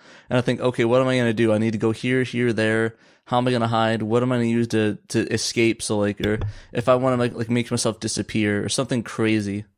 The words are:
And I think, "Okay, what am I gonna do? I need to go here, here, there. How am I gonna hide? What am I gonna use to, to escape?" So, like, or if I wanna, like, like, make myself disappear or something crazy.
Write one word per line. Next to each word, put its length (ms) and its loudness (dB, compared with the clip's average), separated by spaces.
And 80 0
I 40 2
think, 200 0
"Okay, 240 0
what 160 4
am 60 2
I 100 0
gonna 160 2
do? 180 2
I 60 2
need 140 0
to 80 -4
go 120 0
here, 320 -2
here, 300 -2
there. 420 0
How 140 0
am 80 0
I 40 2
gonna 160 2
hide? 360 0
What 200 2
am 80 0
I 40 0
gonna 120 0
use 220 2
to, 380 0
to 260 0
escape?" 480 0
So, 160 -2
like, 240 -2
or 180 0
if 140 -2
I 80 6
wanna, 220 2
like, 160 0
like, 160 -6
make 220 -2
myself 280 -2
disappear 640 -2
or 60 -4
something 340 -2
crazy. 600 -2